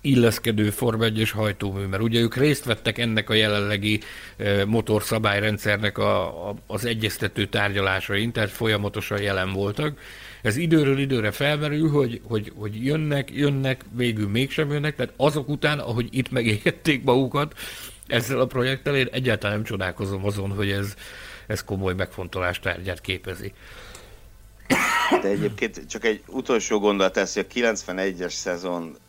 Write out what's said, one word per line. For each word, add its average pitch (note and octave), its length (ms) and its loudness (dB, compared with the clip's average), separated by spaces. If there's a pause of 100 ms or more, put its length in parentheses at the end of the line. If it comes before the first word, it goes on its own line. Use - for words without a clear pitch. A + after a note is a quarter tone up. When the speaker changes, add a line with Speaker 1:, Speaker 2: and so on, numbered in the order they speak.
Speaker 1:
illeszkedő A#2 680 4
Forma A2+ 340 0
egyes A2 260 2
hajtómű, G2+ 540 -2
mert G2 180 -2
ugye A#2 180 2
ők A#2 160 2
részt C#3 280 2
vettek A#2 340 -2
ennek A2+ 320 0
a A2 40 2
jelenlegi, G#2 680 2 (360)
ö, G2+ 280 2
motorszábályrendszernek G#2 1300 2
a, F#2+ 500 0
a, G2+ 60 -6 (120)
az G#2 180 -6
egyeztető A2 640 -2
tárgyalásain, G2+ 880 0
tehát G#2+ 180 -2
folyamatosan G2+ 720 -2
jelen F#2+ 300 0
voltak. G#2 460 -2 (440)
Ez A2 140 0
időről D3+ 420 4
időre B2+ 320 2
felmerül, D3+ 600 0
hogy, C3 340 2
hogy, G#2+ 320 -2
hogy G#2+ 280 -8
jönnek, D3 500 0
jönnek, C3+ 580 0
végül A2+ 360 0
mégsem C3+ 440 0
jönnek, D3 240 -2
tehát B2 200 -4
azok C#3 320 2
után, D3 300 0
ahogy A#2 320 -2
itt B2+ 200 -2
megégették B2 720 2
magukat C3+ 500 4 (520)
ezzel B2 340 0
a C3 60 6
projekttel, C3 500 0
én C3 160 2
egyáltalán A2 440 0
nem G#2+ 80 -2
csodálkozom F#2+ 600 -4
azon, G2 260 -2
hogy G2+ 200 -2
ez, G2 240 -2 (520)
ez G#2+ 180 -4
komoly F#2+ 300 -2
megfontolás F2+ 680 -4
tárgyát F2+ 400 -6
képezi. F#2+ 520 -6 (1700)
Speaker 2:
De G2 60 0
egyébként G#2 600 -2
csak - 160 -10
egy G#2+ 220 2
utolsó A2+ 520 0
gondolat, G2 380 4
ez, G2 180 0
hogy G2 140 0
a - 40 -20
kilencvenegyes F#2+ 800 -2
szezon F2 640 -6 (120)